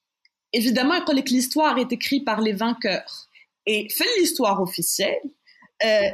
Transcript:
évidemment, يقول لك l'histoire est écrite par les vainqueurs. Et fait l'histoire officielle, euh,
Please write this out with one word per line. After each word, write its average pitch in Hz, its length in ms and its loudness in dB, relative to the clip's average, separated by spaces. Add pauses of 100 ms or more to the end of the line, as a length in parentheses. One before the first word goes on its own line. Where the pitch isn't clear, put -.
(540)
évidemment, 254 420 2
يقول 330 200 0
لك 262 140 0
l'histoire 254 480 2
est 247 140 -2
écrite 277 340 -2
par 214 160 0
les 214 120 2
vainqueurs. 226 720 -4 (420)
Et 214 200 -2
fait 480 300 -2
l'histoire 208 420 2
officielle, - 600 -2 (600)
euh, 214 300 4